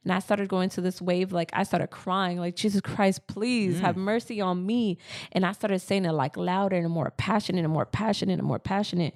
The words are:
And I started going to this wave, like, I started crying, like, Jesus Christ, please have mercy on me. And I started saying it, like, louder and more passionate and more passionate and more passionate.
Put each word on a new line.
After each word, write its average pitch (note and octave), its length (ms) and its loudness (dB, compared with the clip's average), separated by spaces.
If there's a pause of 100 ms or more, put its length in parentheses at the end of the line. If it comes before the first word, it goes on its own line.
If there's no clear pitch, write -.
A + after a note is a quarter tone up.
And F#3+ 80 -2
I F#3 80 2
started G3+ 300 0
going F#3 200 2
to - 120 -4
this F3+ 200 -2
wave, F3+ 300 0
like, E3+ 220 0
I - 100 0
started F3 240 0
crying, F#3 500 -2
like, F3 180 -4
Jesus G3+ 260 2
Christ, - 460 2
please G#3 520 0
have F3+ 160 2
mercy G#3 460 -2
on F3+ 240 0
me. G#3+ 320 0 (340)
And F#3 140 2
I F3+ 80 2
started G3+ 260 0
saying G3 260 0
it, E3 60 2
like, D3 240 0
louder F#3 400 0
and E3+ 140 2
more E3 220 0
passionate G3+ 520 0
and D#3 80 2
more D3+ 140 2
passionate G3+ 540 0
and C3+ 80 -2
more C#3 120 0
passionate. F#3+ 560 -2